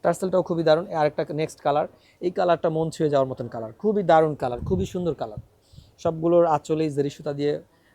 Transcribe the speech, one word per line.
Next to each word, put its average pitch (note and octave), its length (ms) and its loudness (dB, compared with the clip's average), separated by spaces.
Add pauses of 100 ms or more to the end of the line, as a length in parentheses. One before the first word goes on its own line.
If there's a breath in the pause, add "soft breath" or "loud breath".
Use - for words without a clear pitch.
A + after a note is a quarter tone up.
টার্সেলটাও F3 400 0
খুবই E3+ 200 -2
দারুণ। D#3+ 300 2
আর D3+ 140 2
একটা D3+ 180 -2 (100)
নেক্সট D#3 260 -6
কালার, D3 260 0 (340 soft breath)
এই F3+ 100 -2
কালারটা F3 400 0
মন D#3+ 200 -2
ছুঁয়ে D#3 200 -2
যাওয়ার C3+ 180 2
মতন B2 200 -8
কালার, A2+ 240 -10
খুবই G#3 300 -2
দারুণ D#3+ 320 4
কালার, A#2+ 260 -6
খুবই F#3 260 -2
সুন্দর F3 280 -4
কালার। A2 240 -10 (600 soft breath)
সবগুলোর E3+ 480 4
আঁচলেই D#3 440 0
জেরি C#3+ 200 0
সুতা D3+ 220 -8
দিয়ে, D3 300 -2 (320 soft breath)